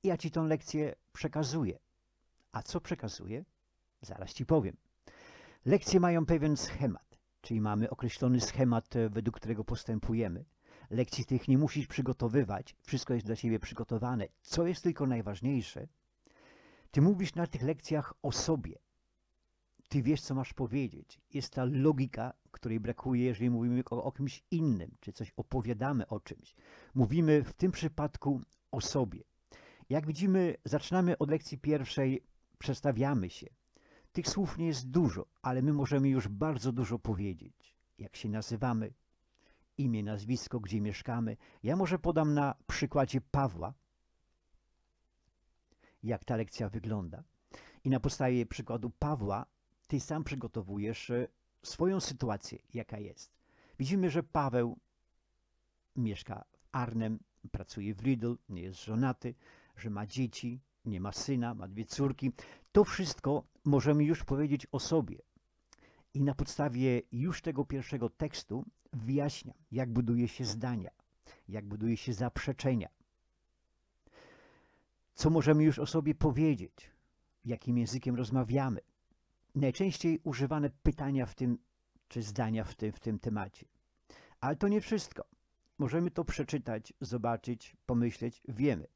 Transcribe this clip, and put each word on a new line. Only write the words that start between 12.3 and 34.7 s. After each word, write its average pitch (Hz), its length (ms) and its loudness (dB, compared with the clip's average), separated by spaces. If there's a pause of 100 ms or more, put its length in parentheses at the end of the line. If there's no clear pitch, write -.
wszystko - 320 -4
jest 110 120 -2
dla 110 100 -2
Ciebie 110 240 0
przygotowane. 117 680 -4 (140)
Co 170 260 0
jest 180 160 -2
tylko 160 240 2
najważniejsze, 113 800 -2 (1040)
Ty 139 100 4
mówisz 185 340 4
na 170 120 0
tych 120 140 -6
lekcjach 151 600 -2
o 143 100 -2
sobie. - 460 -2 (1120)
Ty 139 120 2
wiesz, 139 200 2
co - 140 -4
masz 131 180 -4
powiedzieć. 127 680 -4 (120)
Jest 135 200 -6
ta 127 120 0
logika, 131 680 2 (180)
której 113 280 -2
brakuje, 123 440 0
jeżeli 123 260 2
mówimy 120 420 2
o, 120 120 -2
o 135 80 -2
kimś - 400 -6
innym, 139 480 0
czy - 140 -12
coś - 240 -8
opowiadamy 120 720 -2
o 107 120 -6
czymś. - 360 -16 (380)
Mówimy 147 500 6
w - 100 -8
tym 185 180 2
przypadku 147 720 -2 (300)
o 120 100 -4
sobie. - 420 -2 (680)
Jak 151 180 0
widzimy, 180 480 4 (100)
zaczynamy 175 520 2
od 143 140 0
lekcji 156 260 -2
pierwszej, 135 680 0 (340)
przedstawiamy 127 720 0
się. - 180 -14 (640)
Tych 175 160 -2
słów 190 300 -2
nie 165 100 0
jest 127 220 -2